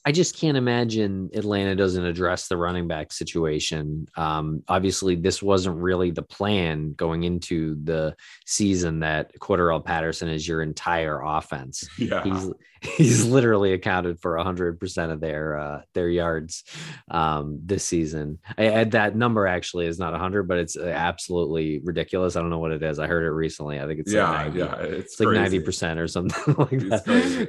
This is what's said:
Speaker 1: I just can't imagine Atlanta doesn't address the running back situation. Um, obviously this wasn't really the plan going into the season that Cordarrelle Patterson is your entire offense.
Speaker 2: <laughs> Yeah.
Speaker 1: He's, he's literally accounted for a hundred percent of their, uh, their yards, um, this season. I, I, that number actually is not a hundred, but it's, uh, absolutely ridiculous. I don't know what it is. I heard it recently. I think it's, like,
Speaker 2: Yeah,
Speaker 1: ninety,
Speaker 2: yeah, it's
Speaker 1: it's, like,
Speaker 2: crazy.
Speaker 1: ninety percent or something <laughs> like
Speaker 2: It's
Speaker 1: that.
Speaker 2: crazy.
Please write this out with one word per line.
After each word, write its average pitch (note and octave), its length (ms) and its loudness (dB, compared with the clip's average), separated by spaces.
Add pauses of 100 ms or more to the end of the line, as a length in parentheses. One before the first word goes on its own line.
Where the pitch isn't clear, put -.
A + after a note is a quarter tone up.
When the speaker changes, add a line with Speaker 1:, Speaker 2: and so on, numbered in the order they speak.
Speaker 1:
I D3 80 4
just E3+ 240 2
can't D3 220 2
imagine A2 760 0
Atlanta G2 420 0
doesn't F#2 300 2
address F2 440 0
the F2 100 0
running F2 300 0
back D#2 220 -4
situation. D#2 1040 -2
Um, D#2 540 -2
obviously F#2 460 2
this F2+ 280 0
wasn't F#2+ 360 2
really F2+ 320 0
the D#2+ 100 -6
plan D#2+ 720 -2
going E2 320 -2
into E2+ 580 -2
the D#2 320 -2 (300)
season F2+ 560 0
that D#2 380 -2
Cordarrelle E2+ 440 2
Patterson E2 460 -2
is D#2 180 -4
your D#2+ 140 -2
entire D#2 640 -2
offense. D2+ 680 -6
Speaker 2:
<laughs> - 60 -14
Yeah. G2+ 240 -2
Speaker 1:
He's, F#2+ 280 -2 (460)
he's A#2+ 280 6
literally A2+ 500 6
accounted F2+ 460 0
for E2+ 160 -2
a E2+ 80 0
hundred F2+ 360 -2
percent E2 320 -2
of D2+ 80 -6
their, D2+ 360 -2
uh, D2 260 -6 (120)
their F2 140 2
yards, E2 560 -2 (440)
um, D2+ 560 0
this F#2 200 -2
season. D#2 560 -2 (180)
I, A2 220 4
I, A2+ 40 6
that G#2 300 2
number A2 320 4
actually F2 400 0
is E2+ 160 -4
not E2 120 -2
a E2 40 -4
hundred, F#2 300 0
but F2+ 100 2
it's, E2 180 -2
uh, D2+ 80 -6
absolutely E2 1000 -2
ridiculous. F2 540 0
I E2+ 40 2
don't E2+ 100 0
know E2 80 -2
what D#2+ 140 -2
it D2+ 100 -4
is. D2+ 160 -2
I D2+ 80 -2
heard E2+ 180 2
it D#2+ 60 2
recently. D2+ 500 -4
I C#2 60 -6
think D#2 140 -4
it's, G2+ 120 -4
like, G#2+ 40 4
Speaker 2:
Yeah, F#2 160 4
Speaker 1:
ninety, D#2 260 -2
Speaker 2:
yeah, E2 220 -2
it's D#2+ 320 -6
Speaker 1:
it's, - 80 -10
like, A2 80 6
Speaker 2:
crazy. G#2+ 140 6
Speaker 1:
ninety F#2 180 2
percent E2 400 -2
or E2 80 0
something F#2 460 0
<laughs> - 40 2
like C#3+ 140 2
Speaker 2:
It's C3+ 180 -2
Speaker 1:
that. - 140 0
Speaker 2:
crazy. B3+ 440 2